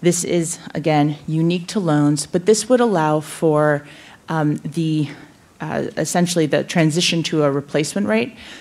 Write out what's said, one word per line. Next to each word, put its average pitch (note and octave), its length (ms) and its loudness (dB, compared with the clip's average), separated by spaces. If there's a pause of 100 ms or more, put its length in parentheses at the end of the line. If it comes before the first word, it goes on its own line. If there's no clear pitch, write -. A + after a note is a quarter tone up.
This E3+ 240 2
is, E3+ 340 -2 (160)
again, D3+ 420 2 (100)
unique E3+ 420 0
to A3 120 -4
loans, D3 460 2
but F3+ 200 -2
this A3 220 2
would B3+ 120 4
allow D#3+ 400 2
for, D3+ 640 2 (420)
um, D3+ 280 0
the, D#3 520 -2 (520)
uh, D3 260 -4 (100)
essentially E3+ 500 0
the C#3+ 180 0
transition E3 580 0
to D#3 220 0
a C#3+ 60 2
replacement D3+ 560 -4
rate A3 280 -2 (260)